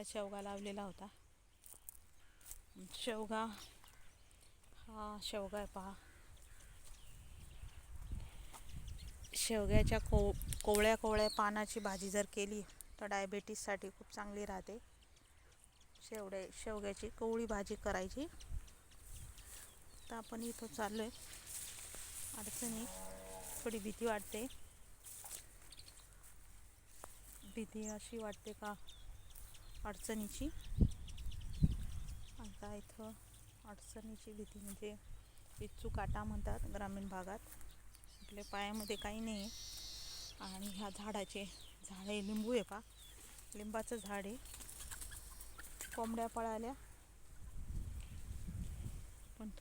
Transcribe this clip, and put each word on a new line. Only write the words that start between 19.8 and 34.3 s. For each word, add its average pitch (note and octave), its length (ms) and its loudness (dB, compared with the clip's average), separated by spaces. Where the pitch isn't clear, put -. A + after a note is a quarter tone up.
तर A#3+ 60 -4
आपण A3+ 280 -2
इथं A#3 240 -2
चाललोय. A3 420 2
अडचणी, A3 480 0
थोडी A3+ 160 2
भीती G#3+ 260 0
वाटते. A3 420 2
भीती G#3+ 320 -2
अशी G#3+ 300 -6
वाटते G#3+ 360 -4
का G#3 200 -4
अडचणीची. G#3+ 640 0
आता G#3 360 -4
इथं A3 360 -6
अडचणीची G#3+ 680 -10